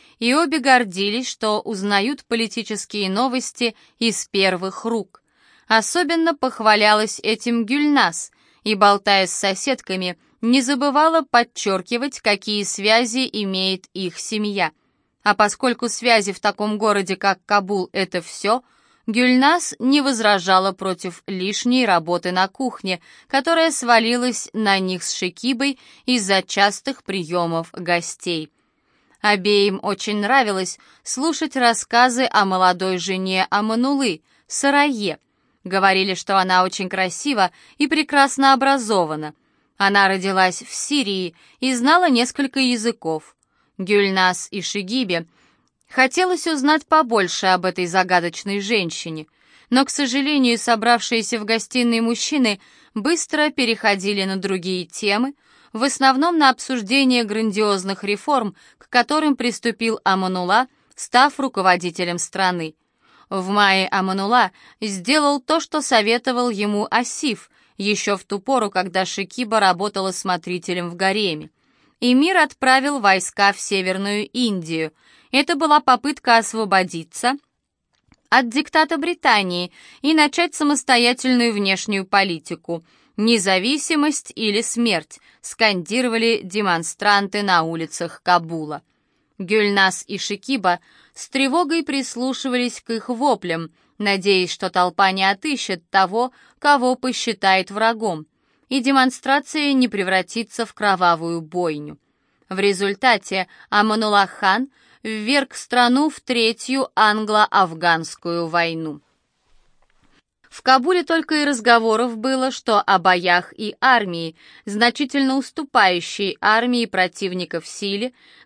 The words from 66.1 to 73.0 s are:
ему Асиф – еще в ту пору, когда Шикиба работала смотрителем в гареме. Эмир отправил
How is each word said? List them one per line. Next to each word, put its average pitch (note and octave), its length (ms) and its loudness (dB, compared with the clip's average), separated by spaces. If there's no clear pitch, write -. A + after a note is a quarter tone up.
ему G#3 420 -2
Асиф – A#3+ 600 -4
еще G3+ 380 -2
в - 80 -16
ту G3+ 140 -6
пору, A#3 320 -2
когда F#3 340 -2
Шикиба G#3+ 560 -4
работала F#3+ 500 0
смотрителем F3+ 800 -6
в F3 80 -12
гареме. F#3+ 540 -2
Эмир C#4 380 4
отправил C4+ 640 2